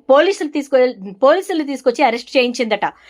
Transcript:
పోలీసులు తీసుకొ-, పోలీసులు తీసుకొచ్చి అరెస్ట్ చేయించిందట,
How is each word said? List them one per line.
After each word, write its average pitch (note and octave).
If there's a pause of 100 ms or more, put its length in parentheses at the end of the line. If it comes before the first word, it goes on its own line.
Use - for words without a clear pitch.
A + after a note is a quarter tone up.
(100)
పోలీసులు E4
తీసుకొ-, B3+ (100)
పోలీసులు E4+
తీసుకొచ్చి C4+
అరెస్ట్ A#3+
చేయించిందట, A#3+ (240)